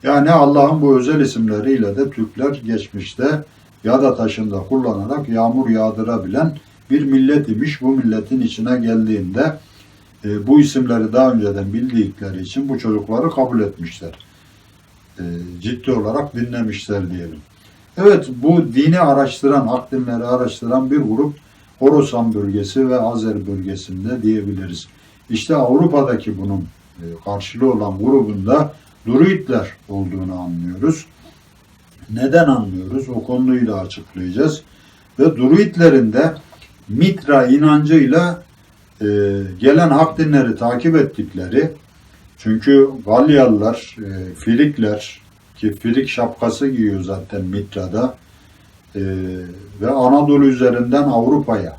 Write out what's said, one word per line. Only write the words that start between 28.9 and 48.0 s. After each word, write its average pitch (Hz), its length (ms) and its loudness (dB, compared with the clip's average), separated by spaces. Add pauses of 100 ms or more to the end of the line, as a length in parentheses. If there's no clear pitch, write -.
Druidler 135 600 0 (200)
olduğunu 92 520 -8
anlıyoruz. 90 680 -4 (1040)
Neden 135 340 2
anlıyoruz? 110 640 -2
O 117 160 -8
konuyu 127 420 0
da 101 140 -4
açıklayacağız. 92 840 -4 (560)
Ve 143 180 4
Druidlerin 139 760 4
de 135 220 0 (540)
Mitra 139 580 2
inancıyla, 151 960 4 (580)
e, 107 60 -4 (540)
gelen 151 300 6
hak 160 280 2
dinleri 139 380 2
takip 123 400 0
ettikleri, 107 720 -2 (680)
çünkü 135 500 4 (180)
Galyalılar, 117 920 2
e, 95 360 -12
Frikler, 113 840 -2 (360)
ki 107 180 -4
Frik 123 340 -2
şapkası 117 600 -4
giyiyor 107 340 -2
zaten 95 420 -8
Mitra'da, 98 720 -6 (840)